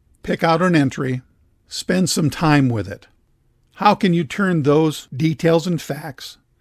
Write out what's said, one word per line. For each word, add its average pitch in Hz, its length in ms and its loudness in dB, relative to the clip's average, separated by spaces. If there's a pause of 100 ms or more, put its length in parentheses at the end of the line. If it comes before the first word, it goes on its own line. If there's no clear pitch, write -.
(240)
pick - 200 -4
out 165 200 2
an 180 120 2
entry, 131 460 0 (460)
spend 180 420 -2
some 156 200 0
time 143 400 2
with 104 180 -4
it. - 200 -14 (680)
How 202 200 2
can 190 180 2
you 170 100 0
turn 175 400 -2
those 151 520 2
details 160 520 0
and 170 140 -2
facts - 560 -14 (240)